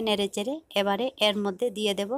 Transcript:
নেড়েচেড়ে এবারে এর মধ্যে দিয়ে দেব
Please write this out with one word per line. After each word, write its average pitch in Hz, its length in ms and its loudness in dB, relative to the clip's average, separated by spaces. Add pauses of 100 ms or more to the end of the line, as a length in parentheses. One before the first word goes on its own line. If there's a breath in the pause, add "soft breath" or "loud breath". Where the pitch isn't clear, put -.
নেড়েচেড়ে 208 460 0 (260)
এবারে 202 260 2 (220)
এর 202 160 2
মধ্যে 190 240 -2 (100)
দিয়ে 208 220 0
দেব 202 180 -4